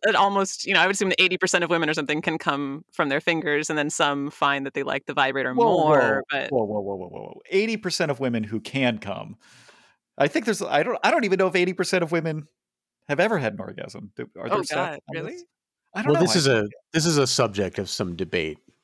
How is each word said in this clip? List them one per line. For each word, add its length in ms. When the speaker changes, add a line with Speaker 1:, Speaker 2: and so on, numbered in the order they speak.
Speaker 1:
it 120
almost, 500
you 80
know, 60
I 60
would 100
assume 140
that 120
eighty 160
percent 260
of 80
women 180
or 60
something 260
can 160
come 540
from 180
their 120
fingers, 480
and 80
then 120
some 400
find 380
that 80
they 80
like 240
the 80
vibrator 380
Speaker 2:
Whoa, 120
Speaker 1:
more, 600
Speaker 2:
whoa. 40
Speaker 1:
but 200
Speaker 2:
Whoa, 160
whoa, 160
whoa, 140
whoa, 140
whoa, 120
whoa. 280
Eighty 280
percent 340
of 80
women 240
who 160
can 400
come. 380
I 100
think 180
there's, 160
I 220
don't, 200
I 80
don't 140
even 140
know 80
if 80
eighty 180
percent 300
of 80
women 360
have 100
ever 200
had 140
an 80
orgasm. 540
Do, 140
are 100
there 100
Speaker 1:
Oh, 40
Speaker 2:
stats 120
Speaker 1:
God, 240
Speaker 2:
on 80
this? 60
Speaker 1:
really? 200
Speaker 2:
I 80
don't 100
Speaker 3:
Well, 20
Speaker 2:
know. 60
Speaker 3:
this 120
Speaker 2:
I 40
Speaker 3:
is 100
a, 180
this 140
is 100
a 100
subject 520
of 100
some 260
debate, 440